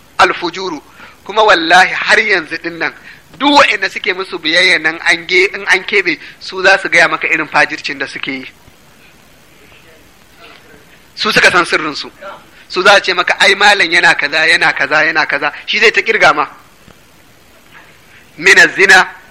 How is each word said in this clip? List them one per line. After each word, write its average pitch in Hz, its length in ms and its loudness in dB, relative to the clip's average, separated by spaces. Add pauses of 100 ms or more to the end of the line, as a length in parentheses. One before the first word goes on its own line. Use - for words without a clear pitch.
(200)
الفجور. 180 600 -2 (420)
Kuma 214 180 -2
wallahi 180 520 4
har - 260 0
yanzu 175 420 -2
din 170 160 -10
nan, 147 140 -6 (460)
duk 277 100 0 (100)
waɗanda 202 320 0
suke - 220 -6
musu 185 260 -8
biyayya 170 400 0
nan 160 200 -4 (100)
an 170 180 -2
ge-, 180 280 2
in 202 180 -10
an 190 120 0
keɓe, 180 340 -2 (200)
su 190 240 -12
za 190 160 4
su 185 120 -6
gaya 165 180 2
maka 156 200 -4
irin 160 200 -4
fajircin 151 500 -4
da 139 80 -8
suke - 240 -12
yi. 131 200 -12 (2750)
Su - 180 -6
suka 233 180 2
san 180 140 0
sirrin 156 300 -4
su. 131 160 -12 (580)
Su 180 140 -4
za 196 120 6
a 196 60 4
ce 185 140 -4
maka, 175 260 -2
"Ai 196 140 4
malam 196 360 2
yana 170 240 4
kaza, 160 320 -2
yana 170 260 2
kaza, 151 320 0
yana 156 220 -2
kaza." 143 260 -4 (140)
Shi 208 120 -4
zai 220 140 4
ta 202 100 -2
kirga 185 320 2
ma. 139 120 -2 (1900)
Mina 185 320 4
zina, 185 400 4 (220)